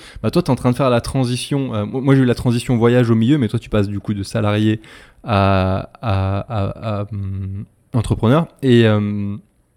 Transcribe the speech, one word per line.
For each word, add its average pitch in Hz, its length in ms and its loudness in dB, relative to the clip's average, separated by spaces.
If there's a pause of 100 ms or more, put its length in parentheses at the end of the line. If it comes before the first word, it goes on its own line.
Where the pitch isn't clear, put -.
(240)
bah, 110 80 -2
toi, 175 100 0
t'es - 80 -4
en 131 60 2
train 123 160 0
de 123 40 -2
faire 135 140 0
la 117 120 2
transition. 127 760 -4
Euh, 104 100 -4
moi, 120 160 -6
moi, 139 140 4
j'ai 135 60 6
eu 127 40 4
la 120 100 2
transition 120 420 0
voyage 120 340 4
au 113 40 4
milieu, 113 220 4
mais 120 100 0
toi, 113 120 -4
tu - 100 -10
passes 101 180 0
du 101 120 -6
coup 107 160 -4
de 98 80 -6
salarié 107 580 0 (420)
à, 95 680 0 (100)
à, 98 380 -2
à, 104 640 -6
à, 104 100 -8
hum, 98 540 -8 (280)
entrepreneur. 123 540 2 (160)
Et, 120 240 6
euh, 104 480 -2 (420)